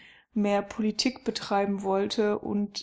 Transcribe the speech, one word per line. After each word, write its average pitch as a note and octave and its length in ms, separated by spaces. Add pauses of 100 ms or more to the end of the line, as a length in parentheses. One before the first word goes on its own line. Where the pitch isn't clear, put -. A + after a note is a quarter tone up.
(340)
mehr G3+ 280
Politik G#3+ 640
betreiben G3+ 600
wollte G#3 560
und G#3 440